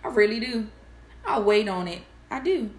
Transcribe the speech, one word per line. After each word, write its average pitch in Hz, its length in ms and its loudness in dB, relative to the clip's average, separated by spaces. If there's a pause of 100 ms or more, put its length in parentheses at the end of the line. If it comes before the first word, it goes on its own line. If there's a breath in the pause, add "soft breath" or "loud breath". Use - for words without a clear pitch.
I - 40 -6
really 214 320 4
do. 233 260 -4 (580)
I - 140 0
wait 208 300 4
on 180 180 -4
it. 175 140 -10 (280)
I 247 120 -6
do. 269 380 -2